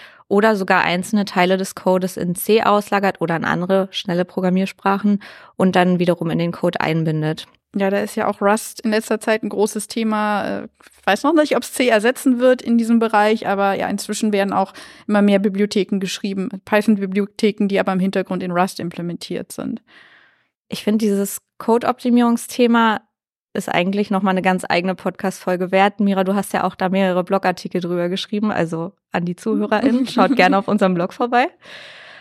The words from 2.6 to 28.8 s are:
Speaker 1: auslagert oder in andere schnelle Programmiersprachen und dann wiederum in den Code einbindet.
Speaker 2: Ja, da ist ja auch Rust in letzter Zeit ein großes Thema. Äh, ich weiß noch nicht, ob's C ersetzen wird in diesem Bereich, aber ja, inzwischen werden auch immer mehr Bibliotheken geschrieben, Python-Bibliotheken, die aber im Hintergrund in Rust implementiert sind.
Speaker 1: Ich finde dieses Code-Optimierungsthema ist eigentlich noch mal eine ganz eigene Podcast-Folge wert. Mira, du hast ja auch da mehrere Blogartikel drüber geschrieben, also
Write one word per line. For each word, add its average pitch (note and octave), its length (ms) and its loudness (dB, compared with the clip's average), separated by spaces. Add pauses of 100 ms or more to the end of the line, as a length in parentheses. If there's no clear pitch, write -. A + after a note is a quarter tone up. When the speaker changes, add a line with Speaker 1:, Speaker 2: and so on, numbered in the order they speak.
Speaker 1:
auslagert G3+ 580 0
oder E3 160 -2
in D#3+ 80 -4
andere F#3 480 0
schnelle F3 320 -2
Programmiersprachen F#3+ 960 0 (340)
und F#3 200 2
dann F3+ 240 4
wiederum F3 300 0
in D#3+ 80 0
den E3+ 140 -2
Code - 280 -2
einbindet. D#3 680 -2 (300)
Speaker 2:
Ja, G3 120 0
da G3+ 120 0
ist G#3 160 -8
ja G#3 100 -2
auch G3+ 140 -4
Rust G#3 400 0
in A3+ 100 -4
letzter G#3+ 300 -2
Zeit A3 240 -2
ein G#3+ 40 -6
großes G#3 380 -2
Thema. G#3 760 -2
Äh, A3 60 -14 (300)
ich - 80 -20
weiß F#3+ 160 2
noch C#4+ 100 2
nicht, D4+ 240 2
ob's - 160 -4
C B3+ 140 0
ersetzen A#3+ 540 2
wird B3+ 220 4
in A#3 140 0
diesem A#3 220 2
Bereich, A3 480 2
aber G3 280 0
ja, - 140 -2
inzwischen G#3 440 -4
werden G3 200 0
auch F#3+ 200 0 (340)
immer G#3 160 2
mehr G3+ 160 6
Bibliotheken G3+ 640 0
geschrieben, G3 480 -6 (160)
Python-Bibliotheken, G3+ 1040 0
die F#3+ 100 0
aber F#3+ 140 0
im F#3 80 0
Hintergrund F#3+ 420 -2
in F#3 80 -4
Rust F3+ 300 0
implementiert F3 720 -8
sind. - 280 -8 (880)
Speaker 1:
Ich - 140 -10
finde G#3+ 160 0
dieses G3+ 440 -2 (160)
Code-Optimierungsthema A#3 1400 2 (500)
ist - 160 -6
eigentlich G3 420 -2
noch F#3+ 120 0
mal G3+ 80 2
eine F#3 120 0
ganz F#3 260 0
eigene F3+ 260 0
Podcast-Folge F#3 800 -4
wert. G3 280 2
Mira, G3 240 2
du F#3+ 100 0
hast G3 180 -4
ja - 120 -2
auch F#3 100 -4
da F#3+ 140 -2
mehrere F#3 360 0
Blogartikel F#3 560 -2
drüber F3 280 -2
geschrieben, G#3 440 -2
also E3 400 -4 (200)